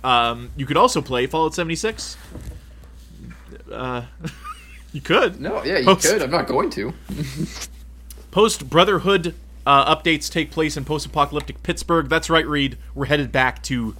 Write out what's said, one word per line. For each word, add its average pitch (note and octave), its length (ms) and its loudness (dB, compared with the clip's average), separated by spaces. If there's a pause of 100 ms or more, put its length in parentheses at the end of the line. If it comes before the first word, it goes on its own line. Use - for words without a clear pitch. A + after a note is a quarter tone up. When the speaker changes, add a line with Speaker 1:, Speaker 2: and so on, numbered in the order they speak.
Speaker 1:
Um, A#2+ 540 2
you C#3 80 -4
could C#3+ 140 2
also G#3+ 240 6
play B2+ 240 0
Fallout D#3 280 0
seventy-six. E3+ 600 -4 (1500)
Uh, B2 320 -6 (460)
<laughs> - 440 -16
you D3 80 -10
could. F3+ 400 2
Speaker 2:
No, - 240 -4
yeah, F3 140 0
you C3 60 0
Speaker 1:
Post- F#3 220 6
Speaker 2:
could. F#3+ 160 4
I'm B2+ 80 -2
not D#3+ 160 0
going D3+ 240 0
to. - 280 -6
<laughs> - 1300 -10
Speaker 1:
Post G3 380 2
Brotherhood, F3 640 4 (320)
uh, C#3 280 6
updates D#3+ 360 0
take D#3 200 -2
place D#3 260 -2
in C#3+ 80 -6
post-apocalyptic D3 800 -2
Pittsburgh. E3+ 460 0
That's D#3+ 200 0
right, E3 180 4
Reed. C#3 320 -2 (160)
We're C#3 120 -4
headed C#3+ 240 2
back B2+ 340 0
to A#2+ 360 -4